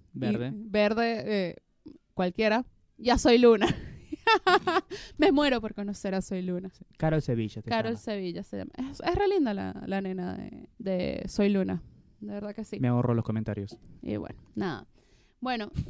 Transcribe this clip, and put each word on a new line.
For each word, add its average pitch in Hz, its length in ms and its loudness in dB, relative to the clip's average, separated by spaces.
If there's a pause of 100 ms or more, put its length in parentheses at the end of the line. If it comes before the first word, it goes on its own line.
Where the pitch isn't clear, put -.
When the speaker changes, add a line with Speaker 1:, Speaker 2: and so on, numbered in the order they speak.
(140)
Speaker 1:
Verde. 127 360 -2
Speaker 2:
y, - 20 -8 (180)
verde, 214 560 2
eh, 196 300 -2 (580)
cualquiera, 214 500 0 (320)
y 233 140 -2
a 247 80 6
Soy 240 220 8
Luna. 226 300 8
<laughs> - 1500 0
Me 302 140 6
muero 269 300 4
por 214 120 -8
conocer 202 420 -6
a 190 60 0
Soy 185 200 -6
Luna. 180 300 -4
Speaker 1:
Sí, - 140 -20 (120)
Carol 156 240 2
Sevilla 113 400 -2
se - 80 -10
Speaker 2:
Carol 226 240 0
Speaker 1:
llama. 220 60 -8
Speaker 2:
Sevilla 190 440 -6
se - 140 -12
llama. - 200 -10
Es, 269 220 -8
es 349 160 -2
re 403 120 2
linda 302 260 2
la, - 320 -6
la 196 160 -4
nena 185 360 -6
de, - 400 -14
de 185 500 -4
Soy 202 220 2
Luna. 185 320 0 (380)
De 208 140 -12
verdad 208 200 -10
que 220 100 -12
sí. 202 160 -10
Speaker 1:
Me 123 100 0
ahorro 120 240 2
los 117 120 0
comentarios. 107 520 -6 (240)
Speaker 2:
Y - 160 -6
bueno, - 220 -10 (160)
nada. 175 320 -6 (520)
Bueno, 240 320 -6 (180)